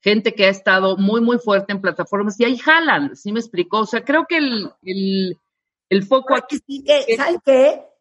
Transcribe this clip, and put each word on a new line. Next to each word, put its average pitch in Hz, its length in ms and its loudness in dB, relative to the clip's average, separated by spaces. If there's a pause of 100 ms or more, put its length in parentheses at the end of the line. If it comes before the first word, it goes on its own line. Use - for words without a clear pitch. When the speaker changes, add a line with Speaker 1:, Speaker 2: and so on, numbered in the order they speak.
Speaker 1:
gente 214 340 0
que 208 120 2
ha - 20 6
estado 190 480 0
muy, 202 240 0
muy 233 180 2
fuerte 202 340 -2
en 196 80 -6
plataformas 196 600 -4
y 233 40 4
ahí 247 120 0
jalan, 262 600 0
¿sí 208 160 -10
me 226 80 -2
explicó? 208 400 -4
O 214 60 -2
sea, 226 180 -4
creo 311 240 0
que 339 100 -2
el, 240 320 -4 (120)
el, 190 540 -4 (520)
el 196 160 2
foco 262 300 2
Speaker 2:
Ay, 254 80 0
Speaker 1:
aquí - 240 -8
Speaker 2:
sí, 277 180 -12
que, 285 240 2
Speaker 1:
es 226 80 2
Speaker 2:
¿saben 320 280 -2
qué? 277 380 4 (180)